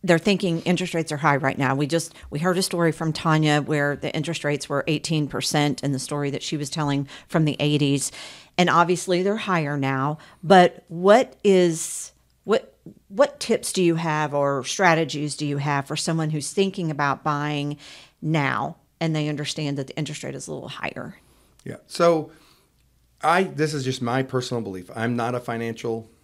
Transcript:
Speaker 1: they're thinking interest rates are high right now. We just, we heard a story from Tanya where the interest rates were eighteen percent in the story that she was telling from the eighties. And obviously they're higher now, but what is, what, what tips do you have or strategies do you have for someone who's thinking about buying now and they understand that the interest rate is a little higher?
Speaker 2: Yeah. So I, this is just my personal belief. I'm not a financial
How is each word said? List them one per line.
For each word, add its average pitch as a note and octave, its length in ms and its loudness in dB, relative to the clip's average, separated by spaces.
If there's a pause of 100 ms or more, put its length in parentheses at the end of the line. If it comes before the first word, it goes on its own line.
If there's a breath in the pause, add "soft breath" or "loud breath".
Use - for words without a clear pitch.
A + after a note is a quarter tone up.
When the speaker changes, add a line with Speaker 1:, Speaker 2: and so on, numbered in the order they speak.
Speaker 1:
they're E3 160 6
thinking F3+ 400 0
interest F3+ 340 0
rates D#3+ 160 -2
are D3+ 60 -4
high C#3+ 200 2
right C3 220 0
now. C3+ 160 2
We C#3 140 -2
just, D#3 260 -2 (160 loud breath)
we C#3+ 80 -6
heard F3 200 2
a G3 40 0
story E3+ 300 2
from D#3+ 200 -2
Tanya D#3 480 4
where C#3+ 360 0
the - 180 -6
interest D#3+ 300 -4
rates D3 240 -2
were C#3 180 -2
eighteen D3+ 400 0
percent - 560 0
in C#3+ 80 0
the C3 80 0
story C#3+ 320 -4
that C3+ 140 -8
she - 120 -4
was C#3+ 140 -6
telling C#3+ 380 -2 (180 loud breath)
from E3 180 2
the D3 140 0
eighties. C#3+ 540 2 (440 loud breath)
And F3 140 4
obviously F3 540 2
they're G3+ 120 0
higher D#3+ 400 -2
now, C3+ 420 -2 (260 loud breath)
but F3+ 420 8
what G3+ 560 4
is, F3+ 720 2 (320)
what, - 320 -2 (320)
what - 320 0
tips - 320 -2
do F#3+ 100 0
you E3+ 140 4
have D3+ 380 0
or C#3+ 300 2
strategies D#3 720 0
do D3+ 100 -6
you C#3+ 100 -2
have C#3+ 300 -2
for D3+ 100 -6
someone D#3+ 340 -2
who's D3+ 220 -6
thinking F#3+ 380 -2
about C#3+ 340 -2
buying D3 540 -2 (440 loud breath)
now C#3+ 540 0 (240)
and D#3+ 160 0
they D3+ 120 0
understand D3 500 -4
that C3+ 100 -6
the - 80 -12
interest D3+ 260 -6
rate C3+ 140 -10
is C#3 100 -12
a D3+ 60 -10
little - 160 -10
higher? - 500 -10 (460 soft breath)
Speaker 2:
Yeah. - 220 -12
So E3 440 2 (920 soft breath)
I, F3 220 4
this D3+ 300 -2
is C3+ 100 -4
just B2+ 180 -4
my B2 200 0
personal B2+ 400 -4
belief. F#2 320 -10
I'm A#2 220 -2
not A#2+ 180 -2
a A#2+ 60 -4
financial A#2 680 -6 (140)